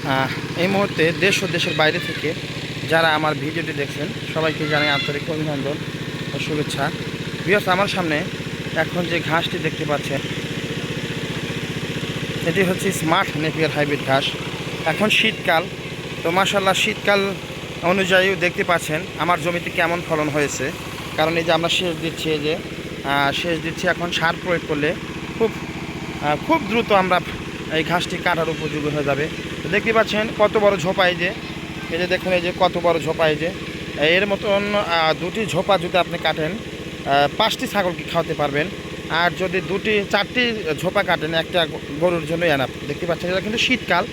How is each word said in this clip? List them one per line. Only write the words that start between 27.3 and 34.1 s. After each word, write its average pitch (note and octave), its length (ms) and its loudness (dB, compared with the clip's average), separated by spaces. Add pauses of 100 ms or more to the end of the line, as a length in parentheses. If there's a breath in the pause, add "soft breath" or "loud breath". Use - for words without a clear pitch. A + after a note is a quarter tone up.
এই D#3+ 120 0
ঘাসটি E3+ 320 0
কাটার E3 320 0
উপযোগী D3+ 420 -2
হয়ে C#3+ 140 0
যাবে। C#3+ 240 0 (340)
তো C#3 60 -4
দেখতে G3+ 240 2
পাচ্ছেন G#3+ 360 2 (100)
কত G#3 180 4
বড় G3+ 200 6
ঝোপা, F#3 320 4
এই F3+ 60 2
যে, F3 180 0 (580)
এই E3 80 0
যে F3 80 2
দেখুন, F3+ 260 2
এই F3+ 80 4
যে F3 200 -2
কত F3 220 4
বড় E3+ 180 4
ঝোপা, D#3 280 2
এই D#3 80 4
যে, D#3 140 -2 (500)
এর F3 260 4